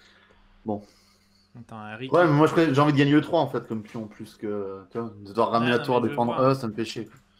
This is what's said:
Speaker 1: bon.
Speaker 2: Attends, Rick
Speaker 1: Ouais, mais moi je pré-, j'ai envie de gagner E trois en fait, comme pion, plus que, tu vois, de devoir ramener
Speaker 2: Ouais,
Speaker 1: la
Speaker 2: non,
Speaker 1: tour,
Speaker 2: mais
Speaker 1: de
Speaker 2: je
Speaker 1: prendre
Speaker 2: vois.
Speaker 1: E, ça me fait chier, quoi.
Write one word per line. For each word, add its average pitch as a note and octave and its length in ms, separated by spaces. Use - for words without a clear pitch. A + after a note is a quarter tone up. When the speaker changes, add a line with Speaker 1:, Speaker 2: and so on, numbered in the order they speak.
Speaker 1:
bon. G#2 180
Speaker 2:
Attends, G#2+ 380
Rick C3 160
Speaker 1:
Ouais, F3 120
mais D#3+ 60
moi D3 160
je - 60
pré-, D#3+ 200
j'ai C3 60
envie D3+ 140
de C3+ 40
gagner C#3+ 160
E D3+ 60
trois D#3 220
en C3 80
fait, B2 180
comme A2 160
pion, A2 240
plus G#2 300
que, G2 540
tu - 60
vois, A2+ 120
de G2+ 180
devoir A2 240
ramener A#2 200
Speaker 2:
Ouais, A#2+ 60
Speaker 1:
la - 20
Speaker 2:
non, A#2 60
Speaker 1:
tour, B2+ 140
Speaker 2:
mais A#2 80
Speaker 1:
de - 40
Speaker 2:
je - 20
Speaker 1:
prendre A#2+ 220
Speaker 2:
vois. C3 160
Speaker 1:
E, - 20
ça C3 160
me G#2 40
fait A2+ 120
chier, A2 200
quoi. - 120